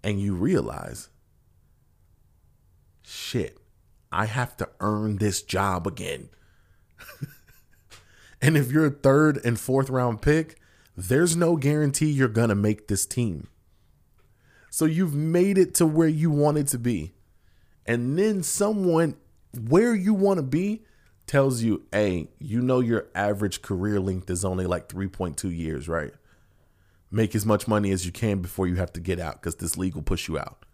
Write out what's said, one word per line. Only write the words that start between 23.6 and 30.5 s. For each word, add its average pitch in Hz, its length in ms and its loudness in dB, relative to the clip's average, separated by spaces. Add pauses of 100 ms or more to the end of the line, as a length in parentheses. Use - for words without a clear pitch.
career 101 380 -2
length 92 320 -4
is 90 140 -2
only, 92 220 -2
like, 87 220 -4
three 92 200 -6
point 87 280 -6
two 95 140 -6
years, 80 380 -6
right? 80 260 -4 (960)
Make 107 240 0
as 101 100 0
much 107 220 2
money 104 240 2
as 90 160 -2
you 87 60 -6
can 101 280 -2
before 90 280 -4
you 90 80 -2
have 90 160 -4
to 87 80 -12
get 87 180 -4
out, 82 240 -10
'cause 82 140 -6
this - 200 -6
league 90 200 -4
will 78 60 -10
push - 260 -2
you 78 100 -4
out." - 360 -12